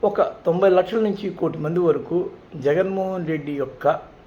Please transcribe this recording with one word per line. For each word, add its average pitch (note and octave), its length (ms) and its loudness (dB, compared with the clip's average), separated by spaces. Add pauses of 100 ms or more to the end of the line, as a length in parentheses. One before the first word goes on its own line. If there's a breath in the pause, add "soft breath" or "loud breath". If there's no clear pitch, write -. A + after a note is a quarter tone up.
ఒక G3+ 180 2
తొంభై F3+ 460 2
లక్షల F#3 320 4
నుంచి G3+ 300 -2
కోటి D#3+ 280 -4
మంది D#3 220 -2
వరకు E3+ 500 0 (260)
జగన్మోహన్ F#3 720 0
రెడ్డి D3+ 260 -4
యొక్క - 640 -2 (100)